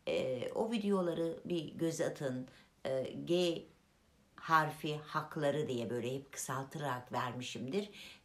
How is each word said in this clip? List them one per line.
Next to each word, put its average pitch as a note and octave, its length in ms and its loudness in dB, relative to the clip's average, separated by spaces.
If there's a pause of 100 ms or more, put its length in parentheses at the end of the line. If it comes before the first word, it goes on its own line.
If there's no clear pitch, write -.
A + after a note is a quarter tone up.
e, - 440 0
o A3 200 0
videoları F3+ 720 2
bir E3 280 0
göz E3 280 0
atın. C3 460 0 (380)
E, C3 280 0 (120)
G E3+ 380 2 (720)
harfi D#3 600 2
hakları D3+ 720 0
diye A#2 220 -2
böyle B2 260 0
hep C#3 160 -8
kısaltarak C#3 800 -4
vermişimdir. B2+ 800 -2 (360)